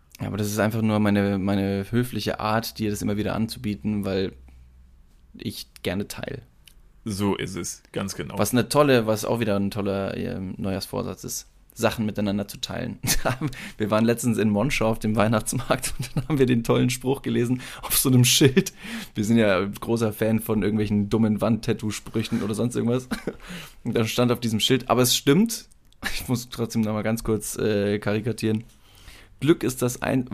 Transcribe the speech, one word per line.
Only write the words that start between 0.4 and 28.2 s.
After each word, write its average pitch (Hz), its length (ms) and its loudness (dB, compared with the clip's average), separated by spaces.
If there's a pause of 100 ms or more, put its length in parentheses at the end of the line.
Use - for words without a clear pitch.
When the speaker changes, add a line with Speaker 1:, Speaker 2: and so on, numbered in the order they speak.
Speaker 1:
ist 104 140 -2
einfach 107 220 2
nur 107 180 4
meine, 101 380 4
meine 98 520 0
höfliche 113 480 -2
Art, 110 400 -2
dir 107 120 0
das 104 120 -4
immer 104 140 -2
wieder 101 180 -2
anzubieten, 107 680 -4
weil 98 300 -2 (1000)
ich - 300 -10 (160)
gerne 98 240 -4
teile. - 360 -10 (600)
Speaker 2:
So 101 300 -2
ist 95 220 -8
es, - 340 -10
ganz 98 240 -6
genau. 101 240 -10
Speaker 1:
Was 101 140 -2
eine 120 160 2
tolle, 135 400 4
was 110 160 0
auch 117 160 0
wieder 101 180 0
ein 98 140 0
toller, 98 440 -4
ähm, 92 400 -6
Neujahrsvorsatz 95 680 -6
ist, - 240 -10 (280)
Sachen 110 300 0
miteinander 101 400 -2
zu - 140 -16
teilen. 82 400 -8 (360)
<laughs> - 420 -8
Wir 104 120 0
waren 110 140 4
letztens 117 340 2
in 107 100 4
Monschau 113 400 2
auf 113 120 0
dem 107 160 0
Weihnachtsmarkt 113 840 0
und 123 160 -4
dann 139 140 -2
haben 156 100 0
wir 131 80 6
den 120 160 2
tollen 127 260 2
Spruch 127 320 -2
gelesen 120 420 0 (200)
auf - 160 -2
so - 100 2
einem 127 160 8
Schild. 151 480 6 (440)
Wir 107 80 0
sind 117 140 4
ja 101 260 4
großer 110 480 -2
Fan 110 260 2
von 107 240 -2
irgendwelchen 104 480 2
dummen 107 300 2
Wandtattoo-Sprüchen 107 1040 -2
oder 107 100 -2
sonst 120 220 -2
irgendwas. 120 320 0 (760)
Und 107 140 -2
dann 113 100 2
stand 123 240 2
auf 120 80 0
diesem 113 220 0
Schild, 127 280 2
aber 120 140 4
es 123 140 2
stimmt, 190 520 2 (460)
ich - 140 -6
muss 123 200 -2
trotzdem 117 340 -2
nochmal 107 200 -2
ganz 110 220 -2
kurz, 107 340 -2
äh, 104 400 2
karikatieren. 110 640 -2 (800)